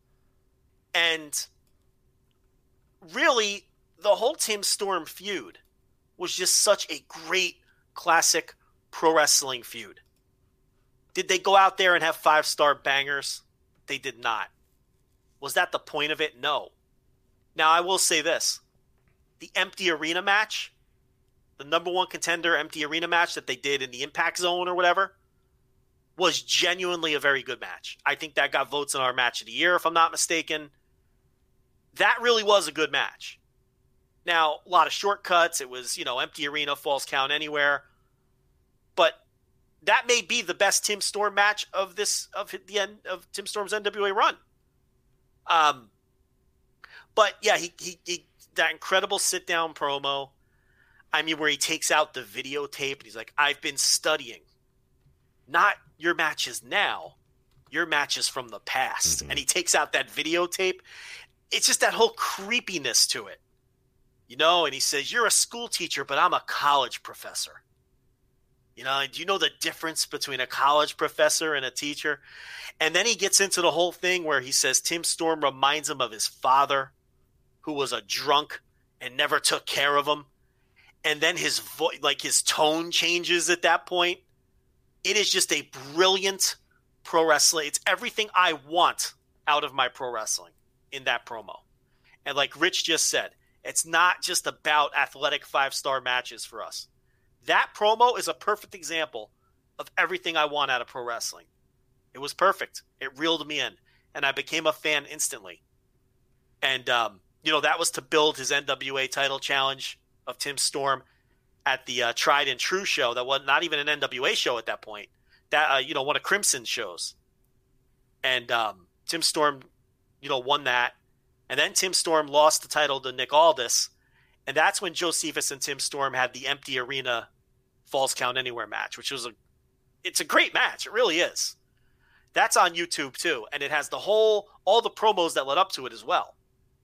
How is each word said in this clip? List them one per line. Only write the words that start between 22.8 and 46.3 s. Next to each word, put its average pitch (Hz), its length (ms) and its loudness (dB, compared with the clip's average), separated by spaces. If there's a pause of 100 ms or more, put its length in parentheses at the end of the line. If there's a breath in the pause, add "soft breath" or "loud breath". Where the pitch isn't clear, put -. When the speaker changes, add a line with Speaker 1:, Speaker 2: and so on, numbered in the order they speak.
Speaker 1:
arena 160 220 -4
match 170 280 2
that 147 120 -10
they 131 100 -4
did 139 260 -2
in 131 80 -6
the 123 120 -12
Impact 165 360 -2
Zone 180 300 0
or 180 60 -4
whatever, 180 400 2 (1040)
was 165 260 2
genuinely 175 720 0
a 143 60 0
very 135 240 2
good 123 160 -8
match. - 440 -14
I 143 120 0
think 156 180 -12
that 143 160 0
got 135 200 0
votes 143 240 -4
in 139 60 -2
our 127 120 0
match 123 280 0
of 107 60 -14
the 113 60 -18
year, 170 240 2
if 165 100 -2
I'm 165 80 0
not 165 160 6
mistaken. 156 600 -4 (1200)
That 220 260 2
really 233 220 4
was 202 240 4
a 156 60 -6
good 151 180 0
match. 127 480 -6 (880)
Now, 160 300 2 (100)
a - 20 -20
lot 170 200 6
of - 40 -4
shortcuts. 185 680 2
It 127 100 -10
was, 123 260 -8
you 165 80 -8
know, 127 140 -4
empty 143 300 -6
arena, 147 260 -4
falls 139 300 -4
count 139 280 -2
anywhere. 147 520 0 (1120)
But 165 160 6 (720)
that 262 240 4
may 240 140 4
be 220 200 -2
the 175 120 -4
best 196 300 2
Tim 202 160 -2
Storm 202 340 -2
match 202 380 2
of 180 220 -4
this, 196 400 -4
of 196 180 -8 (140)
the 202 140 -2
end 208 180 -6 (100)
of 180 220 -10
Tim 196 160 -12
Storm's 196 260 -6
N 208 120 -4
W 202 200 -2
A 196 80 0
run. 285 240 2 (1120)
Um, 147 420 2 (1300 soft breath)